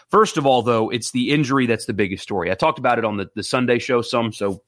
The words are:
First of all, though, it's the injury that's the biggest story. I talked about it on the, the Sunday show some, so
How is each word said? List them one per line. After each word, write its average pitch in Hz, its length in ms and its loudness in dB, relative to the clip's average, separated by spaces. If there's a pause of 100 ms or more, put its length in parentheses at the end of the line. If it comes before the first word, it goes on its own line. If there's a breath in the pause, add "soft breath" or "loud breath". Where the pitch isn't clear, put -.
(100)
First 208 260 4
of 151 100 0
all, 127 160 4
though, 113 280 2
it's 120 220 -6
the 123 180 -2
injury 139 360 2
that's 113 200 -2
the 113 80 -4
biggest 98 280 -2
story. 90 280 -4
I 95 40 -2
talked 160 240 0
about 123 200 2
it 113 60 0
on 107 120 -2
the, 98 180 -6
the 104 80 -6
Sunday 123 360 0
show 120 240 0
some, 117 300 -2
so 98 360 -4